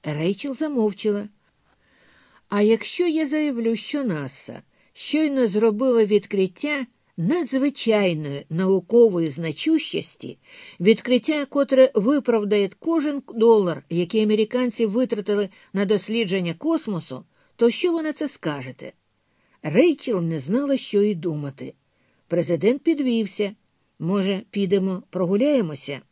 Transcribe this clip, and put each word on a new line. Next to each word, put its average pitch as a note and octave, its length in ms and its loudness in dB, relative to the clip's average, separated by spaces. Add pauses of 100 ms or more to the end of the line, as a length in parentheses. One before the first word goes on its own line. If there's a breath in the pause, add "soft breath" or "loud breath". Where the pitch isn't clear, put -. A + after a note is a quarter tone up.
Рейчел F3 520 -4
замовчала. G#3+ 720 -2 (1200 soft breath)
"А G3+ 120 0
якщо A3 460 2
я D#4 200 0
заявлю, B3+ 480 -2
що C#4 280 -6
наса C#3+ 580 -6 (320)
щойно C#4+ 540 0
зробила A3 580 2
відкриття G#3 800 0 (320)
надзвичайної G#3 1300 0
наукової F#3 800 4
значущості, E3 1080 -4 (420 loud breath)
відкриття, A#3+ 680 2
котре C4 480 4
виправдає G#3 760 2 (100)
кожен D4 440 -2 (120)
долар, G#3+ 540 4
який F3 340 0
американці A3 640 0
витратили G#3 640 -2 (240 soft breath)
на G3 120 0
дослідження F#3+ 680 0
космосу, F#3+ 720 -4 (300)
то A#3 140 4
що F4 240 0
ви E4 80 -2
на D#4 120 -4
це D4+ 140 -6
скажете?" C3+ 680 -10 (720)
Рейчел A3+ 580 2
не E3 180 -4
знала, B3+ 380 -2
що - 240 -2
й G#3 140 0
думати. D3+ 580 -8 (540)
Президент E3+ 560 0
підвівся. A3+ 720 -2 (460)
"Може, F#3+ 400 -2 (100)
підемо F#3+ 580 0
прогуляємося?" F#3 920 0 (100)